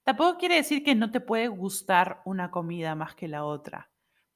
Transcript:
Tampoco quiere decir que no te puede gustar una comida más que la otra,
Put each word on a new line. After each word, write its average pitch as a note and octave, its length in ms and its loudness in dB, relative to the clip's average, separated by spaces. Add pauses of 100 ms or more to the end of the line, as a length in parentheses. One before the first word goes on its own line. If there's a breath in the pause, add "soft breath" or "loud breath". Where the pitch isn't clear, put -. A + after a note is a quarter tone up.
Tampoco D#4+ 340 2
quiere F4 180 2
decir D4 280 2
que C#4+ 120 4
no A3 160 2
te B3 100 0
puede A#3 260 0
gustar F#3+ 760 0
una F#3 260 -4
comida E3+ 440 -4
más D#3 200 -8
que E3+ 120 -10
la D3 180 -6
otra, - 460 -8 (440)